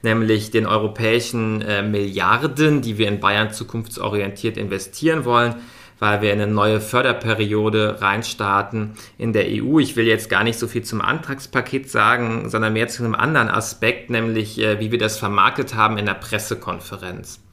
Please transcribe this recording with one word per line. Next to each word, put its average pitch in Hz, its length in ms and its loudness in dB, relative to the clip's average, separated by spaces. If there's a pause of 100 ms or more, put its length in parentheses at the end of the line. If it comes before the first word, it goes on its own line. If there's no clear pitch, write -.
nämlich 110 500 2
den 110 140 4
europäischen, 110 960 0
äh, 104 220 -2
Milliarden, 110 960 2
die 113 160 -4
wir 107 120 2
in 101 100 -2
Bayern 104 320 2
zukunftsorientiert 104 1040 -4
investieren 113 720 -4
wollen, 120 300 2 (440)
weil 104 220 0
wir 104 100 2
in 104 80 2
eine 104 100 0
neue 107 300 4
Förderperiode 107 1200 0
reinstarten 104 920 -2 (240)
in 113 160 -2
der 101 160 2
E 104 100 -2
U. 143 220 4
Ich - 160 0
will 113 100 4
jetzt 110 220 2
gar 101 160 2
nicht 117 120 0
so 117 120 -4
viel 113 140 -4
zum 110 180 -4
Antragspaket 135 920 -4
sagen, 113 580 2
sondern 110 220 0
mehr 113 160 2
zu - 160 -6
einem 113 100 0
anderen 127 360 2
Aspekt, 113 600 -2
nämlich, 113 480 -2
äh, 107 220 2
wie 110 120 -2
wir 117 80 0
das 107 180 0
vermarktet 104 580 2
haben 107 220 2
in 104 80 -2
der 98 80 0
Pressekonferenz. 98 1300 -8 (120)